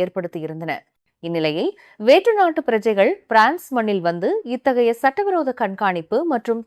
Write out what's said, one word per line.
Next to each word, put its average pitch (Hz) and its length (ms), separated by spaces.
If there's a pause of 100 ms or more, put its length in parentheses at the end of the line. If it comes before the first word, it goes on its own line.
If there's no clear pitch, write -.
ஏற்படுத்தியிருந்தன. 165 720 (520)
இந்நிலையில் 165 460 (340)
வேற்று 370 320
நாட்டு 330 300
பிரஜைகள் 220 440 (180)
பிரான்ஸ் 226 360 (100)
மண்ணில் 208 340
வந்து 175 180 (300)
இத்தகைய 240 320 (120)
சட்டவிரோத 320 500 (120)
கண்காணிப்பு 190 540 (160)
மற்றும் 233 320